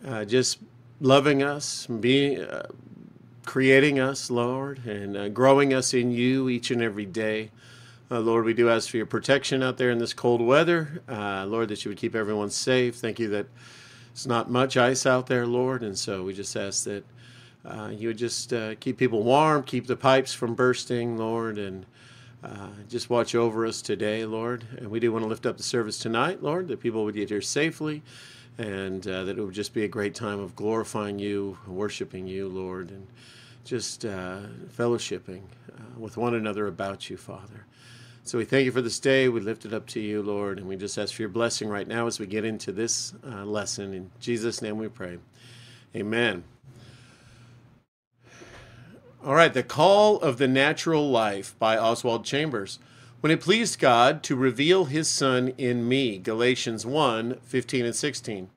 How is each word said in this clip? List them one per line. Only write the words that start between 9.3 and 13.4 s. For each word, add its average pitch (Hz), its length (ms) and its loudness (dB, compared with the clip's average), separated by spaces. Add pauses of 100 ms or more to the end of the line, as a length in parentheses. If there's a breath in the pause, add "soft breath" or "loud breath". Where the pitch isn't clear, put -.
out 127 140 -2
there 127 120 2
in 117 100 2
this 117 140 -4
cold 120 280 2
weather. 156 680 2
Uh, 101 400 -4
Lord, 110 220 -2
that 104 160 -8
you 107 40 -6
would 95 80 -8
keep 113 180 -4
everyone 104 340 -2
safe. 123 460 2
Thank 113 220 -6
you 113 120 -2
that 104 180 -2 (640 loud breath)